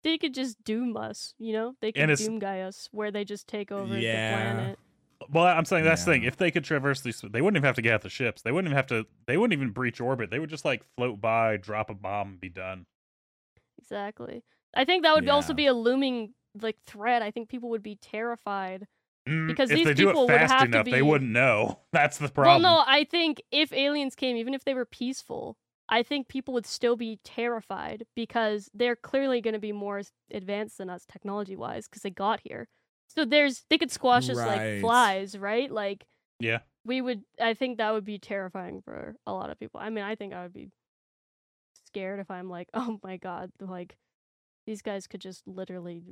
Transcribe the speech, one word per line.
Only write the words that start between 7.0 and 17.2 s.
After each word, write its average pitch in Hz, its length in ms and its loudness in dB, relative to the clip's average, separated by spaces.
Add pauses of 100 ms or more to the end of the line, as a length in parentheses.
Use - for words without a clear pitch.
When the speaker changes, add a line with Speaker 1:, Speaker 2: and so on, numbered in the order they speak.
Speaker 2:
these, 117 200 -8
they 104 200 -6
wouldn't 190 180 2
even 143 80 2
have 127 100 2
to 120 60 -4
get 113 120 4
off 107 80 0
the 120 80 -12
ships. 120 320 -4
They 117 80 -4
wouldn't 175 200 -2
even 139 60 0
have 135 120 0
to, 113 180 -2 (200)
they 127 100 0
wouldn't 226 200 2
even 135 140 -2
breach 123 300 -4
orbit. 120 300 -2
They 127 100 -4
would 156 100 -8
just, 156 140 -12
like, 131 180 0 (140)
float 120 240 -2
by, 113 380 2
drop 104 320 -6
a 107 40 -8
bomb, 98 360 -6
and 92 100 -20
be 92 80 -12
done. 92 380 -12 (920)
Speaker 1:
Exactly. 208 640 -12 (320)
I 262 100 4
think 349 200 2
that 311 100 8
would 302 140 4
also 285 240 2
Speaker 3:
Yeah. 254 40 -2
Speaker 1:
be 294 100 2
a 262 80 6
looming, 240 600 0 (260)
like, 220 160 -6 (100)
threat. 226 360 0